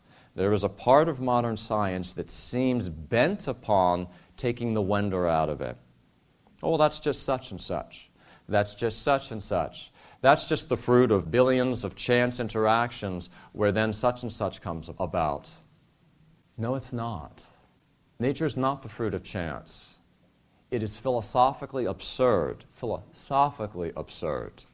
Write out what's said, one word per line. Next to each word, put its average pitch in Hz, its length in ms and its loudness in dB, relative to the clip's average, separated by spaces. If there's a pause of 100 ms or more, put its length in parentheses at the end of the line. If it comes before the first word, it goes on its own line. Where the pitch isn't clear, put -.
(340)
there 98 180 2
is 101 120 2
a 98 40 2
part 143 400 4
of 131 120 -4
modern 120 360 2
science 95 580 -2
that - 140 -8
seems 123 640 0
bent 117 580 0
upon 92 600 2 (280)
taking 120 380 -2
the 107 80 2
wonder 95 440 0
out 80 220 2
of 69 140 -4
it. 62 160 -8 (840)
"Oh, 151 80 -2
well, 160 80 2
that's 151 220 2
just 139 220 -2
such 127 280 -4
and 92 100 -10
such. - 500 -8 (360)
That's 104 280 0
just - 280 -2
such 139 280 2
and 107 120 -8
such. - 480 -4 (300)
That's 143 280 6
just - 200 -2
the 120 80 0
fruit 123 340 6
of 82 220 2
billions 127 500 2
of 98 140 -6
chance 123 420 2
interactions 110 880 0 (240)
where 104 200 2
then 110 200 2
such 123 300 0
and 113 100 -6
such - 300 -4
comes 82 260 -6 (100)
about." 80 520 -2 (1080)
No, 120 200 -2
it's - 160 -8
not. 117 500 -8 (800)
Nature 139 260 0
is 127 100 -2
not 135 260 0
the 113 60 -14
fruit 104 260 -4
of 90 100 -6
chance. - 720 -8 (720)
It 117 120 -2
is 107 140 -4
philosophically 127 880 0
absurd, 95 840 0
philosophically 107 1300 -4
absurd 71 760 -6